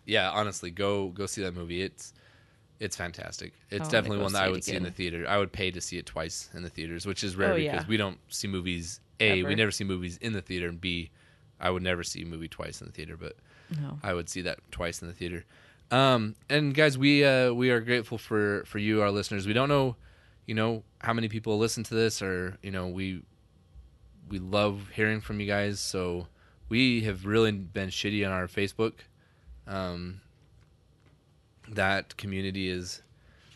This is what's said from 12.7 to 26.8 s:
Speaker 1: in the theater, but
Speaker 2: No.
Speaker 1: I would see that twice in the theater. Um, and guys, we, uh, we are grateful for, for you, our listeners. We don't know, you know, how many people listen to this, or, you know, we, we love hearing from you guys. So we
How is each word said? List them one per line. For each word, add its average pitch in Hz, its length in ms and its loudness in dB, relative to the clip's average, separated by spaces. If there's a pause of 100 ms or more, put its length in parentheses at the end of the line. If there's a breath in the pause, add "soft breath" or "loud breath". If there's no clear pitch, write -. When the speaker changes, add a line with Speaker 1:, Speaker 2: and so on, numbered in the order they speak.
Speaker 1:
in 85 40 -16
the 85 60 -14
theater, 82 240 -12
but 82 200 -12 (440 loud breath)
Speaker 2:
No. - 220 -8
Speaker 1:
I 101 100 -2
would 85 160 -2
see 92 140 -6
that 87 160 -4 (120)
twice 85 300 -4
in 85 80 -10
the 85 60 -12
theater. 87 320 -8 (440 soft breath)
Um, 123 440 4 (160)
and 143 240 2
guys, 147 240 6
we, 143 260 6
uh, 127 300 6
we 123 160 4
are 117 100 4
grateful 117 380 0
for, 104 480 2
for - 120 -6
you, 107 220 4
our 101 100 6
listeners. 101 360 0
We 107 80 2
don't 135 160 4
know, 135 260 4 (480 soft breath)
you 113 100 -6
know, 110 280 2 (180)
how 117 140 0
many 113 160 0
people 110 260 0
listen 110 280 2
to - 100 -6
this, 113 260 2
or, 92 420 -2
you 98 80 -8
know, 92 180 -4
we, 92 340 -4 (1080)
we 98 120 -6
love 101 540 0
hearing 107 280 2
from 107 180 -6
you 101 60 -4
guys. 101 340 0
So 90 460 -2 (440 soft breath)
we 120 320 4